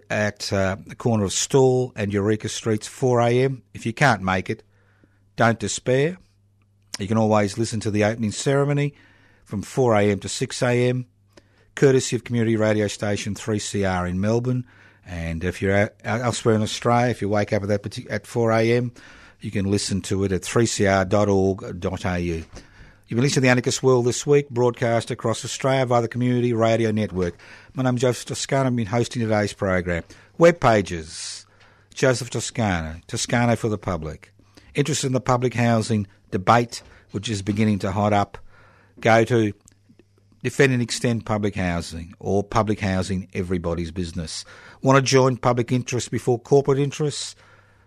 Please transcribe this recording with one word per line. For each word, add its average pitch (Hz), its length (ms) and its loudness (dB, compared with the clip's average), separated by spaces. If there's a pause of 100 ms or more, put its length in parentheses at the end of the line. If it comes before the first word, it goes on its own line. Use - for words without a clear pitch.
at, 107 440 -2
uh, 95 240 0 (100)
the - 80 -18
corner 113 300 0
of 90 80 -2
Stawell 131 640 2
and 104 180 -4
Eureka 107 360 0
Streets, - 380 -4
four 123 340 0
A 120 220 2
M. 135 200 -2 (120)
If - 100 -14
you 117 80 -4
can't 113 300 2
make 92 260 -2
it, 113 140 -8 (720)
don't 117 220 2
despair. 135 580 -2 (840)
You 101 80 -6
can 110 120 0
always 107 400 2
listen 113 220 -4
to 107 100 -4
the 104 140 2
opening 110 280 -2
ceremony 143 600 0 (500)
from 104 160 -8
four 120 340 0
A 104 160 4
M 98 100 0
to 98 80 -10
six - 340 -6
A 123 260 2
M, 127 180 -2 (680)
courtesy 131 420 4
of 110 80 -10
community 113 320 0
radio 107 320 2
station 104 460 -4
three 107 240 -4
C 101 260 -4
R 92 220 0
in 90 120 -4
Melbourne. 120 480 0 (400)
And 82 380 -6
if 90 160 -4
you're 98 160 2
out, 101 160 2 (120)
out 110 180 -2
elsewhere 117 320 2
in 107 80 2
Australia, 120 480 0
if 110 100 -6
you 101 80 -2
wake 104 240 0
up 104 100 0
at 101 60 -4
that 104 140 0
partic-, - 280 -12
at 107 160 -6
four 117 240 0
A 113 220 4
M, 120 200 0 (480)
you 110 100 -10
can 98 200 -2
listen 98 320 0
to 98 220 -2
it 95 80 0
at 87 100 0
three 120 240 2
C 107 200 0
R 95 180 4
dot 104 240 2
org 98 500 0
dot 90 280 -6
A 90 120 -2
U. 85 260 -4 (640)
You've 113 100 -6
been 120 60 2
listening 139 140 0
to 143 40 2
The 127 80 4
Anarchist 123 340 2
World 127 220 4
this 123 220 -2
week, 143 240 4
broadcast 117 600 0
across 113 320 -4
Australia 131 440 0
via 120 160 2
the 113 60 -4
Community 123 440 0
Radio 113 380 2
Network. 92 480 -2 (340)
My 131 100 -4
name's 127 200 0
Joseph 123 240 0
Toscano. 135 400 -2
I've 123 100 0
been 117 80 -2
hosting 117 380 -2
today's 107 320 0
program. 90 480 -2 (340)
Web 170 240 6
pages, 92 840 0 (480)
Joseph 127 340 0
Toscano, 87 680 -2 (100)
Toscano 120 500 0
for 113 140 -4
the 104 80 -2
Public. 80 560 -8 (400)
Interest 147 300 -2
in 131 80 -2
the 127 100 0
public 123 320 0
housing 113 520 0 (260)
debate, 113 500 2 (300)
which 101 180 -6
is 101 100 -2
beginning 104 380 0
to 98 140 -4
hot 104 200 0
up, 101 240 0 (640)
go 113 240 6
to 110 300 0 (880)
Defend 131 320 2
and 120 80 0
Extend 117 420 -2
Public 104 300 -2
Housing 85 640 -4
or 98 260 -2
Public 107 360 0
Housing 95 520 -2
Everybody's 87 580 -4
Business. 82 540 -8 (380)
Want 135 140 4
to 139 60 6
join 127 360 4
public 120 340 0
interest 123 380 -4
before 120 280 -2
corporate 139 400 2
interests? 143 560 -4 (520)